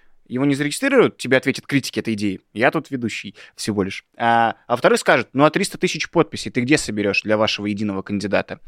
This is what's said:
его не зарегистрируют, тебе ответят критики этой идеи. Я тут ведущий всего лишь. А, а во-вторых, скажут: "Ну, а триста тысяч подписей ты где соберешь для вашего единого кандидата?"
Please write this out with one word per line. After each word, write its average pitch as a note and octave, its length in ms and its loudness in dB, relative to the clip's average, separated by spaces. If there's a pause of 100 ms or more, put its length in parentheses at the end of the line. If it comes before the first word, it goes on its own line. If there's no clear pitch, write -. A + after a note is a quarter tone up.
(260)
его B2+ 180 -4
не C#3+ 100 2
зарегистрируют, D3 600 2
тебе C3 200 2
ответят - 300 -2
критики C3 340 -2
этой A2+ 140 -2
идеи. G2+ 260 -2 (120)
Я A#2+ 180 2
тут - 200 -4
ведущий A#2+ 440 -6 (220)
всего G#2 260 -2
лишь. F#2+ 220 -8 (120)
А, A#2 400 2 (100)
а A#2+ 60 -4
во-вторых, F#3+ 260 2
скажут: C#3 340 2
"Ну, C3+ 120 4
а D3+ 60 6
триста F#3 280 -2
тысяч - 320 -4
подписей - 400 0
ты B2+ 100 -4
где C3+ 180 2
соберешь G2+ 440 -2
для G#2+ 140 0
вашего G#2 300 0
единого G2+ 360 -4
кандидата?" F#2+ 640 -2